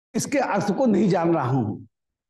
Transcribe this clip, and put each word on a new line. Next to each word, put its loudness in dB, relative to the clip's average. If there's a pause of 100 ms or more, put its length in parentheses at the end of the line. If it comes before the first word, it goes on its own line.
(140)
इसके -2
अर्थ -2
को 2
नहीं 2
जान 2
रहा 0
हूं। -4 (360)